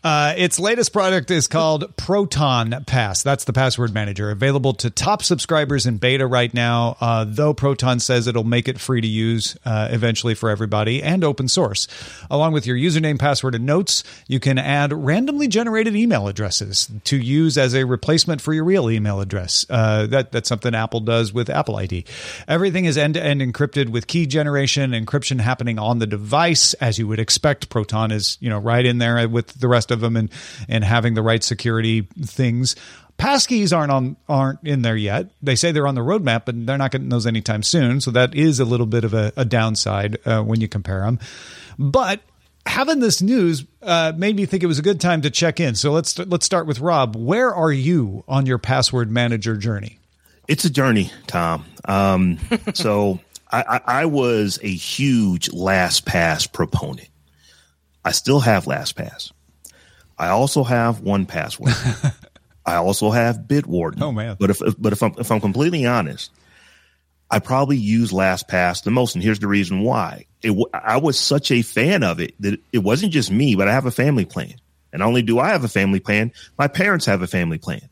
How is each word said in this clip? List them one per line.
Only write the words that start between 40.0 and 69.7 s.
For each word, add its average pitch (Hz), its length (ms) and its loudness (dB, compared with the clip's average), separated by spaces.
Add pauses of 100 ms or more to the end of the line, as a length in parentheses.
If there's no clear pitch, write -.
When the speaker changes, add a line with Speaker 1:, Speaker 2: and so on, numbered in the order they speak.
Speaker 1:
uh, 113 160 2
when 110 200 0
you 110 60 -2
compare 95 380 -4
'em. 117 140 0 (580)
But 196 440 0 (440)
having 285 360 0
this 208 200 2
news, 175 440 2 (180)
uh, 165 340 0
made 202 180 0
me 196 120 -2
think 190 160 -2
it 180 40 2
was 147 120 0
a 151 40 -6
good 190 160 2
time 175 220 2
to 143 80 0
check 165 300 0
in. 139 160 0
So 143 160 0
let's, 156 260 0
let's 175 300 -2
start 175 180 0
with 147 140 -4
Rob. 139 360 0
Where 196 380 0
are 160 180 2
you 135 560 0
on 135 200 2
your 127 100 2
password 127 540 0
manager 113 460 0
journey? 101 420 -4 (480)
Speaker 2:
It's 151 180 0
a 170 60 2
journey, 120 400 2 (160)
Tom. 82 380 -2 (200)
Um, 95 540 2 (160)
<laughs> - 180 -4
so 101 460 0 (320)
I, 117 100 0
I, 117 200 -2 (200)
I 160 40 0
was 120 580 0
a 101 80 -4
huge 104 800 0
LastPass 87 1000 0
proponent. - 580 -4 (920)
I 82 80 0
still 143 280 2
have 110 260 2
LastPass. - 680 -8 (840)
I 82 120 -4
also 131 340 2
have 117 380 0
one 101 240 0
password. 87 480 -4 (460)
Speaker 1:
<laughs> - 460 -18
Speaker 2:
I 85 100 0
also 98 360 0
have 117 280 2
Bitwarden. 107 600 -2
Speaker 1:
Oh, 147 100 -4
man. 110 280 -6
Speaker 2:
But 101 120 4
if, 95 100 0
if, 107 160 0
but 104 160 0
if 101 80 -4
I'm, 110 160 0
if - 140 -4
I'm 110 100 0
completely 131 440 0
honest, 113 460 -2 (1000)
I 110 100 2
probably 135 380 0
use 110 340 2
LastPass 92 720 0
the 101 80 -2
most, 123 240 0
and 90 80 -4
here's 107 160 2
the 104 80 -4
reason 98 340 0